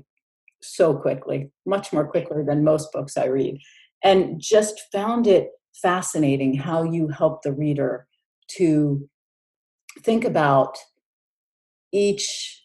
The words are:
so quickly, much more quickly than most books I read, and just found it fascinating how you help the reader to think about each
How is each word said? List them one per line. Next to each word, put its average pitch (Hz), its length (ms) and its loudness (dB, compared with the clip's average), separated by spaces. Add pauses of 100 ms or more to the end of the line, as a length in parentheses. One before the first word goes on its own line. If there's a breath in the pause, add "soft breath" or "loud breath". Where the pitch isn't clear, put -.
(600)
so 160 320 2
quickly, 139 560 -4 (160)
much 196 260 -4
more 151 140 0
quickly 156 380 -4
than 147 200 0
most 156 300 2
books 139 240 -8
I 127 80 0
read, 135 340 -2 (440 loud breath)
and 190 360 4
just 214 520 0
found 226 340 -2
it 180 240 4 (240)
fascinating 147 800 0
how 165 300 -2
you 165 240 -2
help 156 340 -2
the 143 100 -4
reader 139 540 -2 (520)
to 151 520 2 (920)
think 226 200 2
about 147 540 2 (1120)
each - 720 -2